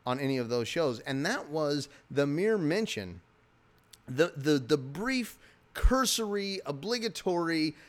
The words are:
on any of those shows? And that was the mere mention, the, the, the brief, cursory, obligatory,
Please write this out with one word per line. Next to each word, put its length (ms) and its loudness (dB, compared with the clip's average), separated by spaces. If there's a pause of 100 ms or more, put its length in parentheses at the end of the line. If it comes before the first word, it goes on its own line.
on 120 0
any 180 0
of 120 -2
those 180 0
shows? 340 0
And 240 -2
that 240 -2
was 380 0 (220)
the 160 2
mere 320 2
mention, 640 -2 (840)
the, 280 2
the, 220 2
the 200 2
brief, 600 -4 (360)
cursory, 920 2
obligatory, 1120 -2 (140)